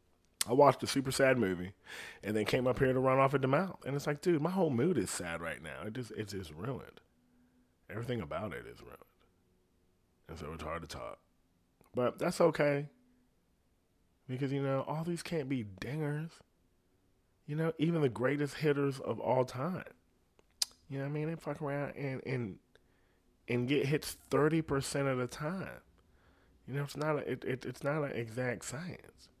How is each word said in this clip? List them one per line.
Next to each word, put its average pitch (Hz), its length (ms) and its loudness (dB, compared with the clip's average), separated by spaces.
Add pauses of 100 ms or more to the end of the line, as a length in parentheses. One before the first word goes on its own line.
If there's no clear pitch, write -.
(500)
I 120 40 0
watched 135 280 8
a 113 60 -4
super 135 240 0
sad 131 260 6
movie 92 360 0 (500)
and 107 120 -2
then 107 100 2
came 127 200 2
up 127 140 2
here 131 120 4
to 131 80 2
run 131 200 4
off 135 160 6
at 131 60 4
the 131 60 2
mouth. 160 380 2
And 139 100 -2
it's 143 120 -4
like, 147 140 -2
dude, 170 200 4
my 160 80 2
whole 180 220 2
mood 139 260 4
is 92 140 0
sad 85 280 -4
right 80 220 -6
now. 73 240 -10
It 110 80 -8
just, 120 180 -8
it's 104 220 -6
just 95 180 -8
ruined. 117 480 -8 (920)
Everything 120 300 -4
about 82 320 -6
it 60 120 -10
is 58 160 -18
ruined. - 160 -18 (1300)
And 80 120 -14
so 73 140 -10
it's 80 100 -10
hard 160 180 -6
to 156 60 -14
talk. - 320 -12 (760)
But 123 260 0
that's 175 220 0
okay. 147 460 4 (1400)
Because, 131 240 -2
you 139 100 0
know, 135 260 0
all 156 160 -4
these 170 200 -4
can't 151 260 -2
be 127 160 0 (140)
dingers. 151 500 -4 (1160)
You 147 100 -4
know, 160 220 2
even 160 240 4
the 139 80 6
greatest 135 460 0
hitters 143 440 2
of 113 200 -4
all 127 240 4
time. 135 400 -4 (1040)
You 139 80 -6
know 139 60 -4
what 139 60 -4
I 147 40 -6
mean? 151 140 -2
They 165 80 -4
fuck 147 260 -8
around 143 340 -4
and, 135 300 -6
and, 120 320 -4 (880)
and 123 200 0
get 135 200 4
hits 143 300 0 (120)
thirty 156 320 4
percent 139 460 0
of 131 100 0
the 123 100 0
time. 160 540 -6 (840)
You 123 80 -6
know, 143 80 -2
it's 139 120 -8
not 151 220 0
a, - 140 -2
it, 127 120 -6
it, 127 220 -4
it's - 180 -8
not 147 200 0
an 143 80 -4
exact 117 540 -4
science. - 640 -12 (100)